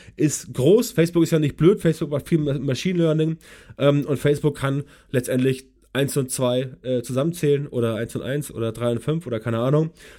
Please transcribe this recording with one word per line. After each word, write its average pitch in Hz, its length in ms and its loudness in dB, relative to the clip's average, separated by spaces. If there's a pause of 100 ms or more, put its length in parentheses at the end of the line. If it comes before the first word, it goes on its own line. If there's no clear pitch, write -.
(160)
ist - 380 -2
groß. 202 400 4
Facebook 170 300 2
ist 160 80 0
ja 165 80 2
nicht 147 180 0
blöd, 185 240 4
Facebook 160 280 0
macht 143 200 -4
viel 165 80 4
Ma-, 147 200 0
Machine 143 400 -2
Learning, 156 380 2 (420)
ähm, 143 280 2
und 147 100 -2
Facebook 147 400 0
kann 139 300 -2 (240)
letztendlich 127 580 0 (240)
eins 139 240 -2
und 127 160 -2
zwei, 127 380 -2 (140)
äh, 123 180 -2
zusammenzählen 143 680 -2
oder 117 280 -2
eins 113 200 -6
und 127 60 -6
eins 135 280 -6
oder 113 220 -4
drei 120 220 -2
und 117 80 -4
fünf 160 260 -4
oder 117 140 -4
keine 117 180 -2
Ahnung, 147 320 2 (280)